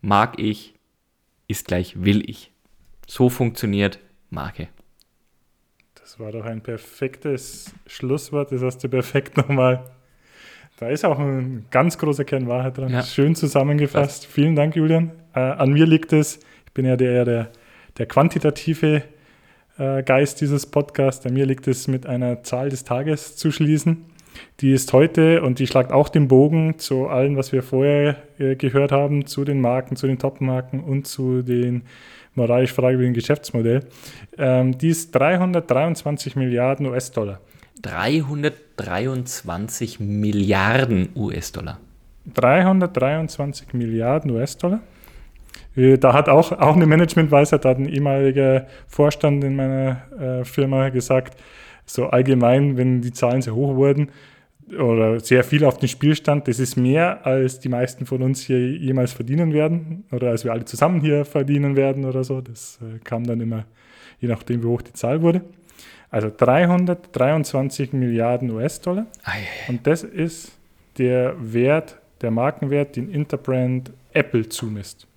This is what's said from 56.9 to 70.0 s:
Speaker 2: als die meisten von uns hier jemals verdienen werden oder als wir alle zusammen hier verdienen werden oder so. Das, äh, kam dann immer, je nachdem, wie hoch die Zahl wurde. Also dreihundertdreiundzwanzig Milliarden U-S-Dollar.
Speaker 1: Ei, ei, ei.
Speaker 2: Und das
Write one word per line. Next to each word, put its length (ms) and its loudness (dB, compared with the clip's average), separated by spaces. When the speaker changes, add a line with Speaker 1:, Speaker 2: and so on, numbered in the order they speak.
Speaker 2:
als 360 0
die 80 -6
meisten 360 -4
von 160 -4
uns 200 -2
hier 180 0
jemals 540 -2
verdienen 400 -2
werden 580 -2
oder 180 -2
als 140 -2
wir 80 -4
alle 140 -6
zusammen 340 0
hier 260 2
verdienen 520 0
werden 280 0
oder 200 -2
so. 160 -6
Das, 400 -18
äh, 180 -14
kam 240 -6
dann 160 -2
immer, 260 -6
je 80 -4
nachdem, 360 -4
wie 40 -2
hoch 140 0
die 120 -18
Zahl 280 -2
wurde. 200 2
Also 260 -2
dreihundertdreiundzwanzig 1600 0
Milliarden 580 0
U-S-Dollar. 560 -4
Speaker 1:
Ei, 80 -10
ei, 60 -6
ei. 320 -12
Speaker 2:
Und 180 -4
das 160 0